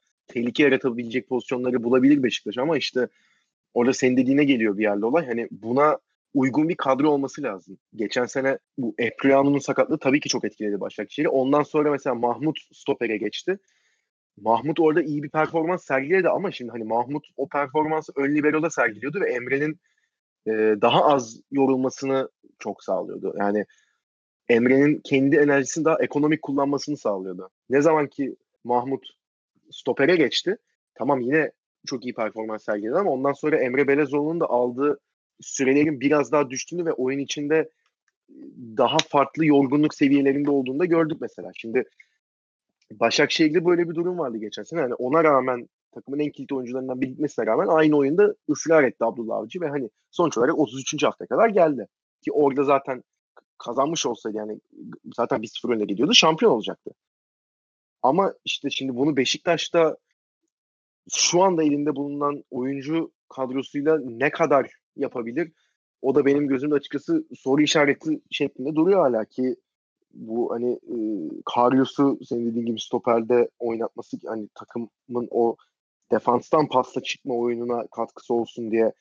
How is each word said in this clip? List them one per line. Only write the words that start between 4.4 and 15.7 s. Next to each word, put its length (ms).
geliyor 340
bir 60
yerde 220
olay. 200
Hani 260
buna 480
uygun 360
bir 60
kadro 340
olması 340
lazım. 340
Geçen 300
sene 320
bu 200
Epriano'nun 640
sakatlığı 400
tabii 200
ki 100
çok 160
etkiledi 340
Başakşehir'i. 500
Ondan 340
sonra 280
mesela 240
Mahmut 440
stopere 440
geçti. 420
Mahmut 380
orada 220
iyi 220
bir 60
performans 560